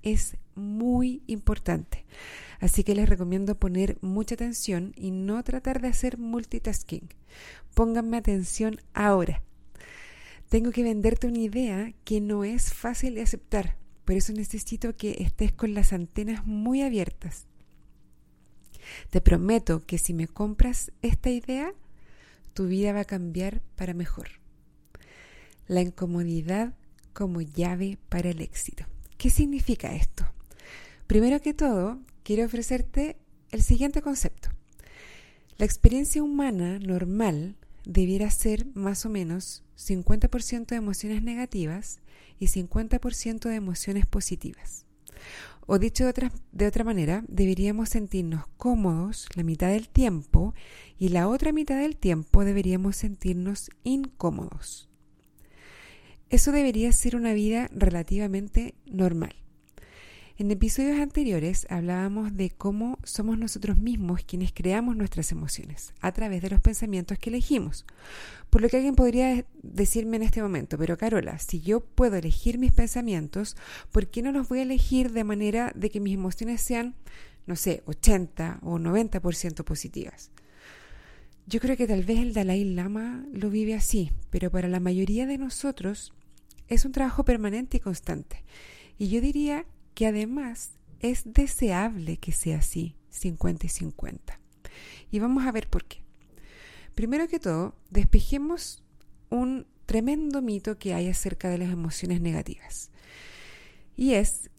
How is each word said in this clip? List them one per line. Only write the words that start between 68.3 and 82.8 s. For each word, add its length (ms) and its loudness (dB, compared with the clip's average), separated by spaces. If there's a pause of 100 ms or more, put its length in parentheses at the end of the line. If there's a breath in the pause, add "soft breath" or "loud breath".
Por 140 8
lo 80 4
que 80 2
alguien 160 0
podría 500 4 (180)
decirme 540 0
en 60 -2
este 180 4
momento, 380 -4
"Pero 180 -2
Carola, 420 -2
si 220 -4
yo 200 0
puedo 360 2
elegir 400 2
mis 160 8
pensamientos, 840 2 (360 loud breath)
¿por 180 4
qué 140 -4
no 100 -2
los 160 -2
voy 120 0
a 20 0
elegir 500 2
de 120 0
manera 500 -2
de 160 -4
que 100 -6
mis 140 -2
emociones 480 -4
sean, 320 -4 (520 loud breath)
no 100 -6
sé, 280 -2
ochenta 800 2
o 160 -6
noventa 420 0
por 140 -2
ciento 320 -8
positivas?". 640 -10 (1160 loud breath)
Yo 140 -2
creo 160 0
que 100 0
tal 180 2
vez 160 2
el 120 0
Dalai 320 0
Lama 720 -4